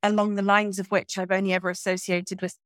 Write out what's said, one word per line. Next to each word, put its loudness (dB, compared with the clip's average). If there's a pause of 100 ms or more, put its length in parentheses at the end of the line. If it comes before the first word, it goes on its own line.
along 2
the -2
lines 2
of -6
which -2
I've -2
only 0
ever 0
associated -4
with -6